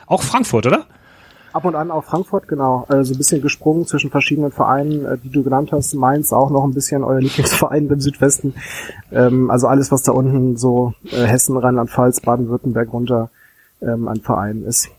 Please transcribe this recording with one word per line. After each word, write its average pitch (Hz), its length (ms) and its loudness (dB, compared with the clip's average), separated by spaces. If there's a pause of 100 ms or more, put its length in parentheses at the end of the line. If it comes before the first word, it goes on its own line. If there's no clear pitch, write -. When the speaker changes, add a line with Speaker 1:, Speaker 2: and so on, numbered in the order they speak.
Speaker 1:
auch 180 160 0
Frankfurt, 127 440 0
oder? 202 200 2 (680)
Speaker 2:
Ab 156 100 -4
und 170 120 -2
an 160 140 -4
auch 156 140 -4
Frankfurt, 190 460 -4
genau. 131 400 0
Also 135 240 2
ein 131 40 -2
bisschen 143 240 0
gesprungen 156 460 0
zwischen 143 240 -2
verschiedenen 143 400 0
Vereinen, 143 540 0
äh, 135 120 -4
die 127 120 -16
du 135 140 0
genannt 135 280 0
hast. 147 220 -2
Mainz 139 400 0
auch 131 160 4
noch 139 160 2
ein 135 80 0
bisschen, 135 320 -2
euer 131 160 2
Lieblingsverein 143 640 0
beim 143 140 0
Südwesten. 139 520 0 (600)
Ähm, 127 360 4
also 123 180 2
alles, 139 260 2
was 131 100 2
da 131 80 2
unten 131 460 2
so, 123 360 0 (160)
äh, 123 140 0
Hessen, 127 320 2
Rheinland-Pfalz, 123 640 2
Baden-Württemberg 117 720 -2
runter, 120 400 -2 (520)
ähm, 117 240 -2
an 110 140 -6
Vereinen 107 420 -4
ist. - 360 -4